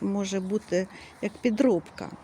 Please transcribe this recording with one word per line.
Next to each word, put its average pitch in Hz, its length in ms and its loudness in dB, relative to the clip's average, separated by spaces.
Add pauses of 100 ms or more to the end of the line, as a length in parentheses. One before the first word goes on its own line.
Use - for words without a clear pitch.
може 196 400 -2
бути 190 460 -2 (360)
як 208 100 -4
підробка. 214 800 0 (140)